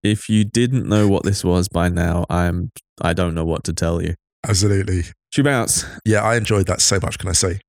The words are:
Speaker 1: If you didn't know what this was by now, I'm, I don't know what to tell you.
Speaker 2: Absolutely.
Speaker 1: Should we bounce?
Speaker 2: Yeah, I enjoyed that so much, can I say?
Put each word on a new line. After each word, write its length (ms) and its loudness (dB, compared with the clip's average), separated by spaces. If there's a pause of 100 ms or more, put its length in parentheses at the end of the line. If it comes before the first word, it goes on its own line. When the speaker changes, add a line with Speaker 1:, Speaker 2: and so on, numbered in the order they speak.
Speaker 1:
If 260 -2
you 140 4
didn't 440 0
know 200 4
what 160 2
this 200 -2
was 240 2
by 220 0
now, 400 0
I'm, 400 -2 (320)
I 120 0
don't 200 -2
know 120 -4
what 180 -4
to 100 -4
tell 300 -2
you. 100 -4 (340)
Speaker 2:
Absolutely. 560 0 (300)
Speaker 1:
Should 120 2
we 40 2
bounce? 340 -2 (220)
Speaker 2:
Yeah, 160 4
I 140 2
enjoyed 320 2
that 120 -2
so 220 2
much, 160 -6
can 100 -8
I 60 -2
say? 360 -2